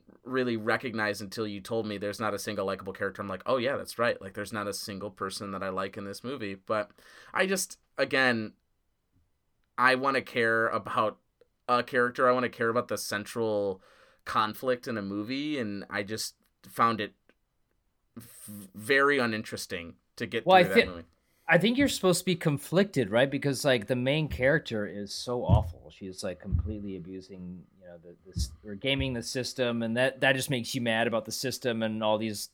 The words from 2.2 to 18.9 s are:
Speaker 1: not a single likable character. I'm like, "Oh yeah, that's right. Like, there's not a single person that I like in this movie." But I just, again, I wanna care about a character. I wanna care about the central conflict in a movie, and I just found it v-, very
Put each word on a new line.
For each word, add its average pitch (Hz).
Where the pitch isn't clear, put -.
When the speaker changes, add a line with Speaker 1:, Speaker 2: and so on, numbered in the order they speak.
Speaker 1:
not 107
a 101
single 101
likable 95
character. 98
I'm 101
like, 92
"Oh 127
yeah, 127
that's 98
right. 117
Like, 98
there's 101
not 101
a 101
single 101
person 98
that 95
I 95
like 95
in 101
this 101
movie." 120
But 107
I 190
just, 190
again, 131
I 127
wanna 135
care 113
about 110
a 120
character. 123
I -
wanna 123
care 117
about 113
the 107
central 104
conflict 123
in 120
a 107
movie, 127
and 101
I 104
just 107
found 117
it 104
v-, 104
very 139